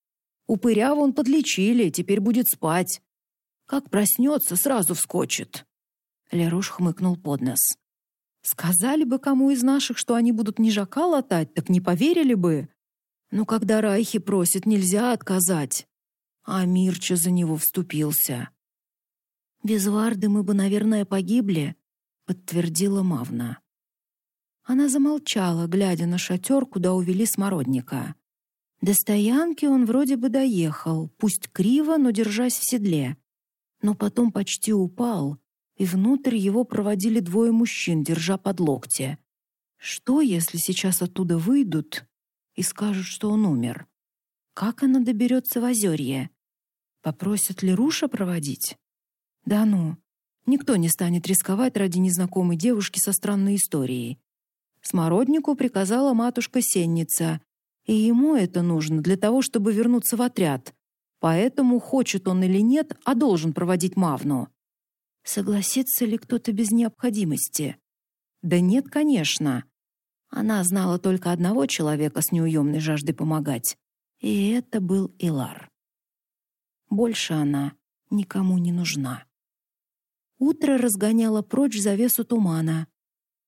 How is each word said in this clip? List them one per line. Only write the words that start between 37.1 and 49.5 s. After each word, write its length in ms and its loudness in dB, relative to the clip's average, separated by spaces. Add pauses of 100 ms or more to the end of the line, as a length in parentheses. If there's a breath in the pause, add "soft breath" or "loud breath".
двое 320 2
мужчин, 540 0
держа 340 -2
под 220 -4
локти. 580 -2 (580)
Что, 440 -2
если 360 0
сейчас 460 -2
оттуда 340 -2
выйдут 680 0 (500)
и 80 -6
скажут, 440 -4
что 240 -4
он 160 4
умер? 400 -2 (680)
Как 280 -4
она 180 4
доберётся 600 0
в 40 0
Озёрье? 640 -2 (720)
Попросят 600 -4
Леруша 460 2
проводить? 680 -6 (680)
Да 200 2